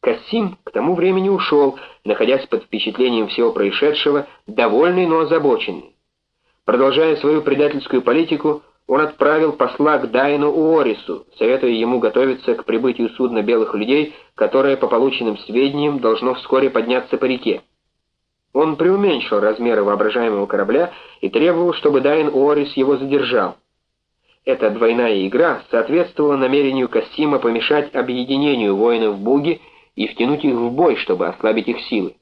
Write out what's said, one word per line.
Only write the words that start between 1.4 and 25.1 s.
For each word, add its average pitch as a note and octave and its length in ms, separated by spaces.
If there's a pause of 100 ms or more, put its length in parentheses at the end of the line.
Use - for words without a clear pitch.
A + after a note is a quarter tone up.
находясь A2+ 440
под - 160
впечатлением A#2+ 640
всего A#2 240
происшедшего, C#3+ 760 (180)
довольный, C3 640
но D#3+ 140
озабоченный. C3+ 760 (680)
Продолжая C3+ 540
свою D3 240
предательскую C#3 600
политику, D3+ 600 (260)
он C3+ 140
отправил D3+ 520
посла D3 440
к B2 140
Дайну C#3+ 400
Уорису, D3 760 (120)
советуя B2+ 340
ему A#2 280
готовиться B2 540
к - 120
прибытию A#2 460
судна A#2+ 300
белых A2 320
людей, C3+ 400 (220)
которое, C3+ 420
по C3 100
полученным A#2+ 520
сведениям, C#3 600
должно A#2+ 360
вскоре C3 340
подняться B2 480
по - 80
реке. B2+ 360 (920)
Он D3+ 220
преуменьшил E3 640
размеры A2 440
воображаемого G#2 600
корабля A2 480 (280)
и G2 80
требовал, E3 440
чтобы C#3+ 280
Дайн D3 280
Уорис C#3+ 440
его C3+ 240
задержал. B2+ 580 (880)
Эта A2+ 240
двойная A2+ 580